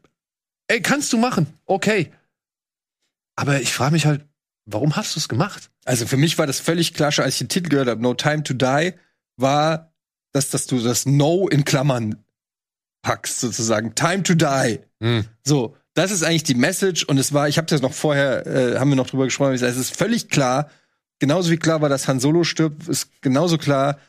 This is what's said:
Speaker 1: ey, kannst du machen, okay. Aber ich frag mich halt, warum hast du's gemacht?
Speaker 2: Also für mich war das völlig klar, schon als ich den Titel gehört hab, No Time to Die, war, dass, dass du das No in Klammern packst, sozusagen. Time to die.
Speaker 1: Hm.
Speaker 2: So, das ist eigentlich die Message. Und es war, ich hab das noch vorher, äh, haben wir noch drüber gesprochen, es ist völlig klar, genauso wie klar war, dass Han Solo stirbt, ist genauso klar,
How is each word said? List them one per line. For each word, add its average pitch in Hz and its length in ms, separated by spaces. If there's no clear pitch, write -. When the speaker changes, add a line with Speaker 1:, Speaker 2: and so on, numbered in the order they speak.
Speaker 1:
ey, 220 120
kannst 285 320
du 233 60
machen, 220 280
okay. 190 440
Aber 135 240
ich 113 120
frag 135 200
mich 160 140
halt, 147 180
warum 113 300
hast 214 200
du's 156 120
gemacht? 101 420
Speaker 2:
Also 117 200
für 135 120
mich 160 180
war 160 100
das 135 140
völlig 170 320
klar, - 200
schon 156 120
als 127 100
ich - 40
den 123 100
Titel 175 220
gehört 139 180
hab, 110 120
No 123 140
Time 151 280
to 143 100
Die, 135 400
war, 151 560
dass, 135 180
dass - 160
du 131 160
das 120 240
No 147 420
in 139 160
Klammern 127 520
packst, - 380
sozusagen. 113 540
Time 175 280
to 175 120
die. 135 460
Speaker 1:
Hm. 117 220
Speaker 2:
So, 139 320
das 185 160
ist 190 120
eigentlich 160 220
die 127 100
Message. 175 500
Und 139 120
es 135 160
war, 147 160
ich 151 80
hab 160 100
das 151 140
noch 127 140
vorher, 139 520
äh, 120 320
haben 135 120
wir 139 60
noch 127 120
drüber 135 160
gesprochen, 135 300
es 120 80
ist 123 340
völlig 220 320
klar, 135 400
genauso 165 320
wie 175 60
klar 160 240
war, 151 80
dass 135 200
Han 131 120
Solo 156 240
stirbt, 156 440
ist - 200
genauso 156 340
klar, 143 420